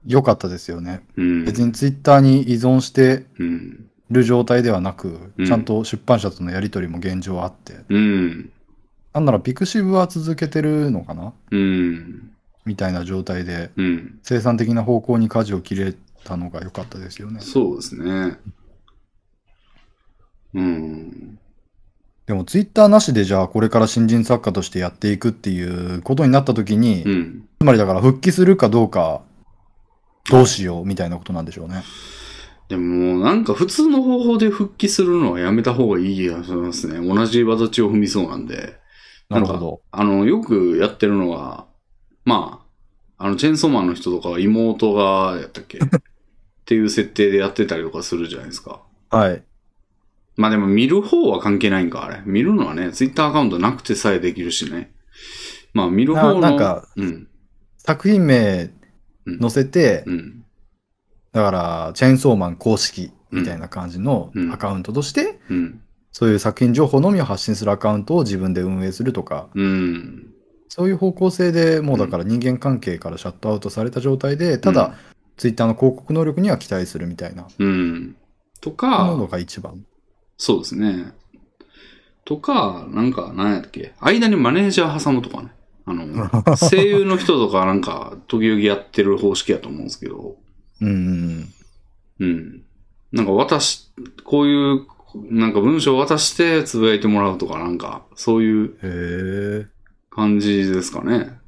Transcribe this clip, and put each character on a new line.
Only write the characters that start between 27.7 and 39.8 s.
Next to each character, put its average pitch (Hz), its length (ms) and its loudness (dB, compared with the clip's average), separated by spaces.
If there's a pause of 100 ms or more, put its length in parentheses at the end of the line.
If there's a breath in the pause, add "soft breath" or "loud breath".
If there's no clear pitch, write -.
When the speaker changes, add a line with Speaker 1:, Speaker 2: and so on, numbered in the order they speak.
Speaker 1:
り 113 60 8
だ 101 80 4
か 95 80 2
ら 92 60 2
復 131 200 6
帰 185 120 2
す 180 120 4
る 185 120 8
か 117 120 4
ど 113 160 4
う 101 60 -2
か、 80 320 0 (1080)
ど 127 120 10
う 123 40 10
し 98 180 -2
よ 87 180 -6
う - 20 -10
み 98 120 -4
た 90 100 -4
い 85 40 -6
な 87 80 -6
こ 87 60 -14
と - 80 -10
な 85 80 -4
ん 82 40 -8
で 82 80 -12
し - 60 -16
ょ 82 80 -12
う - 20 -12
ね。 92 140 -10 (880 loud breath)
Speaker 2:
で 95 80 -6
も 90 60 -2
も 90 380 0
う - 20 0
な 135 100 2
ん 226 120 2
か 220 100 0
普 185 120 0
通 311 220 2
の 269 140 4
方 247 220 2
法 233 140 2
で 214 120 4
復 202 260 -4
帰 202 120 -2
す 196 140 0
る 175 160 2
の 120 140 2
は 87 80 -4
や 92 120 0
め 117 100 2
た 123 100 0
方 120 160 2
が 92 120 0
い 95 140 -2
い - 20 -4
気 92 120 -2
が 85 140 -6
し 90 100 -12
ま 87 200 -4
す 82 160 -8
ね。 85 180 -6
同 101 200 2
じ 117 180 2
轍 113 120 2
を 113 120 0
踏 110 240 2
み 104 160 2
そ 92 180 0
う - 20 -10
な 87 80 -8
ん - 100 -10
で。 - 280 -12 (540 soft breath)
Speaker 1:
な 104 120 0
る 98 60 2
ほ 85 80 -4
ど。 85 40 -6
Speaker 2:
な 85 80 -6
ん 78 100 -6
か、 - 20 -20 (140)